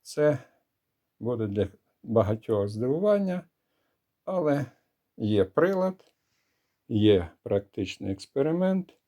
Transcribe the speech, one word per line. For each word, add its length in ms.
Це 360
буде 280
для 200
багатьох 640
здивування, 760
але 400
є 280
прилад, 680
є 420
практичний 680
експеримент 840